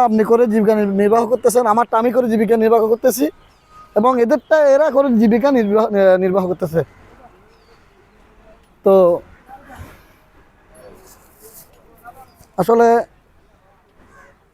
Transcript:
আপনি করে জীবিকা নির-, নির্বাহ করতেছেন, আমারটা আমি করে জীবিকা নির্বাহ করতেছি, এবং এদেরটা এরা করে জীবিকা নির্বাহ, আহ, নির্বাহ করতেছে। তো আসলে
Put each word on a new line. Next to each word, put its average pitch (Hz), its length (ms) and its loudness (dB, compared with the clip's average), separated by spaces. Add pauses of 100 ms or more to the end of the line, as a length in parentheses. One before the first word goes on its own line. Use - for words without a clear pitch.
আপনি 220 200 0
করে 233 220 2
জীবিকা 214 280 0
নির-, 202 220 -2
নির্বাহ 208 300 2
করতেছেন, 233 400 -2
আমারটা 226 320 0
আমি 240 140 0
করে 247 160 0
জীবিকা 220 280 0
নির্বাহ 220 320 2
করতেছি, 240 360 -2 (720)
এবং 233 240 0
এদেরটা 269 360 -2 (120)
এরা 277 220 2
করে 277 180 0 (100)
জীবিকা 226 320 2
নির্বাহ, 220 360 0
আহ, 196 320 2
নির্বাহ 185 280 -2
করতেছে। 170 340 -6 (2000)
তো 196 100 2 (3750)
আসলে 233 280 0 (1700)